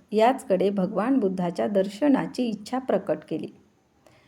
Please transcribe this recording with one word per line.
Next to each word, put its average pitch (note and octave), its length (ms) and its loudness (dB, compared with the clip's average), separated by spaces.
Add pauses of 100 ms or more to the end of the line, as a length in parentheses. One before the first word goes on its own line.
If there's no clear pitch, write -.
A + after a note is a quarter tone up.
(120)
याचकडे G#3 580 2
भगवान G3+ 480 0
बुद्धाच्या F#3 500 0
दर्शनाची G#3+ 760 0
इच्छा A#3 360 -6
प्रकट G#3 380 -2 (120)
केली. D3+ 180 -6 (800)